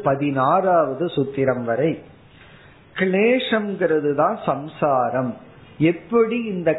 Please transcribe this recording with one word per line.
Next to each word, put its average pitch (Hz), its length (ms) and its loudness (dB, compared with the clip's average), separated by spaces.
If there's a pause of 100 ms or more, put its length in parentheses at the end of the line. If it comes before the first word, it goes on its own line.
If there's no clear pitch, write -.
பதினாறாவது 147 1040 2
சூத்திரம் 131 580 -2
வரை 127 280 0 (1040)
கிளேசம்ங்கிறது 190 1200 0
தான் 175 300 0
சம்சாரம், 131 840 -2 (480)
எப்படி 220 680 2
இந்த 180 340 -2